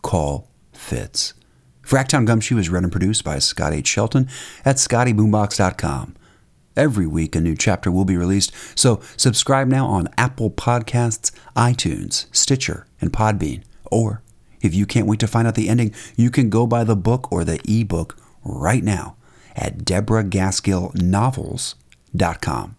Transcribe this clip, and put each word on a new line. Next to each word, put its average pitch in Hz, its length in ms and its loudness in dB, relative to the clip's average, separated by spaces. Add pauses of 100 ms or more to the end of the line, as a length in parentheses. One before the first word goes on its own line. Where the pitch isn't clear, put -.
Call 73 480 -2 (240)
Fitz. - 600 -8 (480)
Fractown 135 440 2
Gumshoe 113 320 2
is 87 120 0
read 90 140 0
and 87 80 0
produced 98 320 0
by 76 160 -4
Scott - 340 -2
H. 73 140 -2
Shelton 131 400 2 (380)
at 135 120 4
scottyboombox 107 800 2
dot 92 200 2
com. 67 380 -6 (600)
Every 110 320 2
week, 80 280 -2
a 80 60 2
new 82 140 2
chapter 92 340 0
will 92 160 2
be 92 120 2
released, 95 340 0 (240)
so 117 260 2 (140)
subscribe 131 520 2
now 131 200 2
on 92 280 0
Apple 117 360 0
Podcasts, 120 800 -2 (240)
iTunes, - 760 0
Stitcher, - 540 0 (160)
and 85 100 0
Podbean. 107 520 0 (220)
Or, 110 360 0 (400)
if 87 140 2
you 101 100 4
can't 104 220 0
wait 110 140 2
to 113 60 2
find 117 200 2
out 110 80 0
the 104 140 0
ending, 113 220 2 (240)
you 120 140 4
can 123 220 2
go 117 160 4
buy 117 160 2
the 110 120 2
book 110 360 0
or 87 120 0
the 80 220 -2
ebook 98 560 -2 (220)
right 92 400 -2
now 98 320 -4 (400)
at - 280 -6
Deborah 107 400 0
Gaskill 95 680 0
Novels 101 800 0 (420)
dot 85 260 -2
com. 58 380 -6